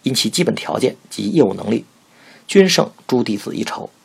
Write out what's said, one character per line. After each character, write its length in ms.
因 100
其 160
基 140
本 120
条 240
件 160
及 140
业 200
务 100
能 160
力 160
均 200
胜 240
诸 160
弟 160
子 180
一 80
筹 280